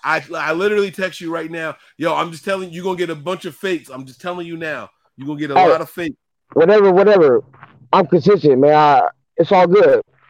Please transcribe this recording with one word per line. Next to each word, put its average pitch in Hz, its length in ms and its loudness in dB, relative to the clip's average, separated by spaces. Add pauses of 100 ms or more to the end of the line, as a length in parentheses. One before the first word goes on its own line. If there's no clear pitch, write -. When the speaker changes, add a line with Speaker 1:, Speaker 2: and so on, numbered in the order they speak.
Speaker 1:
I, 151 200 -4 (120)
I 156 160 -6
literally 202 380 -4
text 185 300 -10
you 165 120 -12
right 165 180 -10
now. 160 260 -10 (200)
Yo, 160 180 -4
I'm 160 160 -4
just 156 140 -18
telling 190 260 -8
you, 165 60 -18
you're 180 80 -10
gonna 185 120 -6
get 175 140 -6
a 160 40 -10
bunch 160 300 -10
of 160 120 -14
fakes. 175 340 -8
I'm 131 160 -16
just 127 140 -20
telling 180 260 -12
you 165 100 -14
now. 147 340 -10 (260)
You're 135 100 -16
gonna 147 140 -8
get 151 100 -8
a 208 40 -4
Speaker 2:
Hey, 185 140 2
Speaker 1:
lot 147 120 0
of 156 100 -14
fakes. 170 260 -10 (360)
Speaker 2:
whatever, 196 400 4
whatever. 175 500 4 (500)
I'm 180 140 4
consistent, 151 540 2
man. 147 140 4
I, 147 340 4 (280)
it's 165 140 0
all 185 160 4
good. 170 360 4 (280)